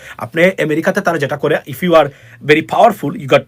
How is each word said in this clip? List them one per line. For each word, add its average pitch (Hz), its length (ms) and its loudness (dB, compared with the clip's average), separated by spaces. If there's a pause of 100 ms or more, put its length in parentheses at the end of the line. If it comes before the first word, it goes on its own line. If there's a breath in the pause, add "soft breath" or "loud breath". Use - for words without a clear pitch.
(180 loud breath)
আপনি 160 260 -4 (200)
আমেরিকাতে 160 380 -2
তারা 170 160 -2
যেটা 139 200 -4
করে, 151 200 -2 (100)
if 180 200 -6
you 170 80 2
are 143 140 6 (360 loud breath)
very 151 220 2
powerful, 190 520 0
you 139 80 -12
got 139 200 2